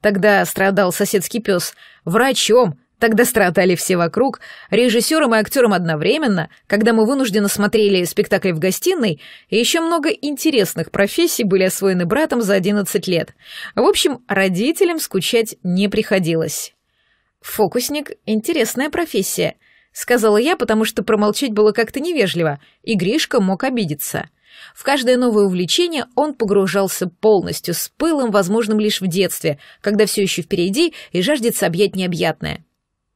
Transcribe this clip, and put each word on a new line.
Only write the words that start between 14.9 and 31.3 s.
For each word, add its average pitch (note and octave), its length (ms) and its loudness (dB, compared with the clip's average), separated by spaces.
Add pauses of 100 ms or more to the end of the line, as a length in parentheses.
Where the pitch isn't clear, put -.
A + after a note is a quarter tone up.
скучать A3 640 -2
не F#3+ 260 0
приходилось. E3 840 -2 (680)
"Фокусник — B3+ 720 -2 (160)
интересная A#3+ 640 -2
профессия", — G3 640 -4 (380)
сказала A3 440 2
я, C#4+ 200 2
потому A3 280 0
что - 180 -4
промолчать G#3 500 0
было G#3+ 200 4
как-то A#3 280 -2
невежливо, F3+ 600 -2 (220)
и A3+ 120 -2
Гришка G#3+ 460 0
мог F#3+ 240 -2
обидеться. A3 640 -4 (460)
В - 100 -20
каждое B3+ 320 2
новое A#3 280 2
увлечение G3+ 600 0 (100)
он C#4+ 180 0
погружался G3 720 0
полностью, F3 680 0
с - 240 -6
пылом, C#4 340 0
возможным G#3 480 2
лишь G#3 220 0
в F#3+ 60 -4
детстве, E3 520 -2 (220)
когда G#3 240 2
все - 160 -2
еще F#3+ 220 -2
впереди G3 500 0 (200)
и F3 100 -2
жаждется A#3 440 -2